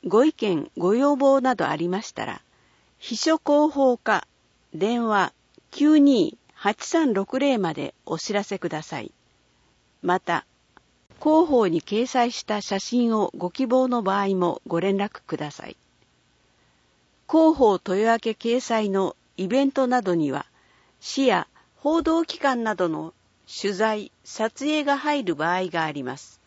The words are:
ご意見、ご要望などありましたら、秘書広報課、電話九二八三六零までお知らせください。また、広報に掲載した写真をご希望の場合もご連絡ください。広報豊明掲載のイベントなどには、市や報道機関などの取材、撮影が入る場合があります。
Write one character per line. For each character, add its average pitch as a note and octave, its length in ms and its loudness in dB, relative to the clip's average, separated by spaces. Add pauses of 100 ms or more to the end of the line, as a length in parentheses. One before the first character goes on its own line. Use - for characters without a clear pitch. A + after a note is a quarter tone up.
ご G#3 200 4
意 D4+ 80 2
見、 F3 440 -2
ご F3+ 180 0
要 C#4 220 2
望 C4+ 240 4
な B3+ 140 0
ど - 140 -2
あ - 60 -2
り D#3+ 140 -4
ま F#3 140 -4
し - 100 -14
た A2 140 -6
ら、 - 160 -6 (560)
秘 - 180 -10
書 D#4+ 220 0
広 D4 360 2
報 C4 220 4
課、 G#3+ 300 -2 (480)
電 A3+ 320 -2
話 G#3 260 2 (380)
九 D4+ 280 4
二 C#4 400 4 (160)
八 - 320 -4
三 D#4 260 2
六 G3 260 -2
零 C4 200 2
ま E3+ 160 -2
で C#3+ 200 -8 (120)
お D#3+ 120 -4
知 - 140 -8
ら G3+ 120 -2
せ G3 140 -8
く F3 100 -6
だ D#3 140 -6
さ D3 180 -10
い。 - 100 -12 (920)
ま F#3 180 0
た、 - 240 -4 (760)
広 D#4 280 4
報 A#3+ 200 4
に E3 140 0
掲 A3 240 -2
載 A#3+ 260 0
し - 100 -12
た G#3 180 -4
写 G3 200 -4
真 A#3 360 0
を G#3 200 0
ご F3+ 140 -6
希 C4 160 -4
望 B3+ 200 2
の B3 160 -2
場 G3 180 0
合 G3 140 0
も F3+ 320 -2
ご E3+ 140 -2
連 G3 160 0
絡 G3+ 280 -6
く - 120 -10
だ D3 160 -8
さ - 160 -18
い。 - 80 -18 (1500)
広 D#4+ 260 6
報 A3+ 180 6
豊 F#3 200 -4
明 A3+ 400 0
掲 A#3 260 -2
載 A3 300 -2
の F#3+ 240 0 (220)
イ F#3+ 100 -4
ベ C4 200 2
ン C4+ 40 2
ト C4+ 160 0
な B3 160 0
ど F#3 140 0
に D3 160 0
は、 C#3+ 140 -6 (540)
市 - 260 -2
や G#3+ 200 2 (300)
報 D#4+ 260 0
道 E4 220 0
機 - 160 -14
関 B3+ 240 0
な G#3+ 100 -2
ど F3 140 0
の D#3 260 -8 (320)
取 - 260 -6
材、 G#3+ 380 -2 (140)
撮 - 400 -6
影 D4+ 180 0
が C#4 160 0
入 D4 240 -2
る F3+ 140 -2
場 D#3+ 180 -2
合 F#3 120 -4
が E3 180 -4
あ D#3 80 -6
り C#3+ 100 -8
ま B2 140 -8
す。 - 300 -20